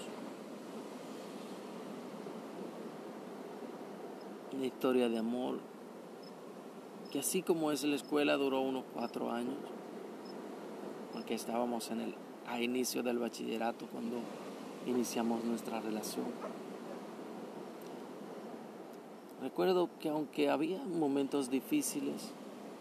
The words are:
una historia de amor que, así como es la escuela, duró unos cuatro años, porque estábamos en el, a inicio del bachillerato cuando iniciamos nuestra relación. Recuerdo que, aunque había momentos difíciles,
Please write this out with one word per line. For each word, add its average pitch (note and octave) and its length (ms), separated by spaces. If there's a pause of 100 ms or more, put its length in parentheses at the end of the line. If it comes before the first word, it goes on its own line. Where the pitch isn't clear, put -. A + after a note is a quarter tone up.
(4000)
una C3+ 120
historia B2 440
de A2+ 80
amor B2 400 (1500)
que, C#3+ 80
así F3+ 220
como E3 300
es C#3 120
la D3 120
escuela, D3 400
duró C3+ 260
unos C3 220 (100)
cuatro A#2+ 380
años, A#2+ 240 (1600)
porque A#2 200
estábamos A#2 580
en A2+ 100
el, A2+ 140 (320)
a A#2+ 140
inicio B2 400
del A#2+ 160
bachillerato A#2 720
cuando A#2+ 300 (680)
iniciamos A#2 600
nuestra A2+ 340
relación. G#2+ 460 (3250)
Recuerdo F3 480 (100)
que, D#3+ 100
aunque D3 400
había D#3+ 340
momentos C#3+ 640
difíciles, C#3 840 (500)